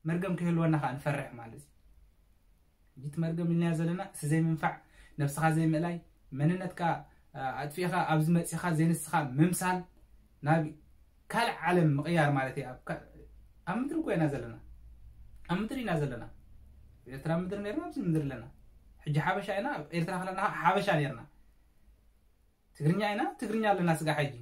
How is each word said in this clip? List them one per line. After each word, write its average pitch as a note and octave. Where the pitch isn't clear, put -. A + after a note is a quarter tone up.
መርገም F3
ክህልወና E3
ከዓ C#3
ንፈርሕ -
ማለት A#2
እዩ። -
እቲ C#3+
መርገም E3
ኢልና E3+
ዘለና፣ E3+
እዚ -
ዘይምንፋዕ፣ D#3+
ነብስኻ C#3+
ዘይምእላይ፣ D#3+
መንነትካ፣ F3
አ፣ C3+
ኣጥፊእኻ E3
ኣብዚ D#3
መፂኻ E3
ዘይንስኻ E3
ምምሳል፣ F3+
ናብ D#3
ካልእ A#3
ዓለም E3+
ምቕያር D3
ማለት C3
እዩ። C3+
ኣብ B2+
ካ-፣ -
ኣብ F#3
ምድሪ D4
እኮ D4+
ኢና E3
ዘለና። A#2+
ኣብ F3
ምድሪ A3+
ኢና G#3
ዘለና። B2
ኤርትራ C#3
ምድሪ F#3
ነርና፣ A3
ኣብዚ F4
ምድሪ D#3
ኣለና። B2+
ሕጂ D3
ሓበሻ F#3+
ኢና፣ G#3
ኣብ F3
ኤርትራ E3+
ከለና F#3+
ሓበሻ F#3+
ነርና። B2
ትግርኛ E3+
ኢና፣ G#3
ትግርኛ A3
ኣለና F3+
ስጋ D#3
ሕጂ። D3